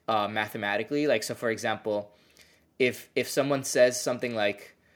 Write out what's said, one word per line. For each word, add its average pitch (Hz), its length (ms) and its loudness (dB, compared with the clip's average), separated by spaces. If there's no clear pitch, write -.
uh, 107 220 2
mathematically. 107 800 -2
Like, 117 160 2
so 120 120 -6
for 120 140 -2
example, 107 640 -2
if, 127 360 0
if 127 120 0
someone 139 360 0
says 127 360 4
something 123 340 -4
like, 104 440 -2